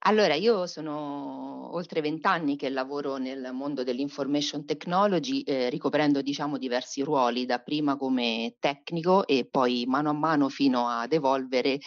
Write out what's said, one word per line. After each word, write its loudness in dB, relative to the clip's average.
Allora, 6
io 2
sono -8
oltre -4
vent'anni 0
che -4
lavoro -4
nel -6
mondo -4
dell'information -2
technology, 0
eh, 0
ricoprendo, 2
diciamo, -4
diversi -4
ruoli, 2
dapprima -2
come 0
tecnico 0
e 2
poi 2
mano 0
a 2
mano 2
fino 2
ad -4
evolvere 2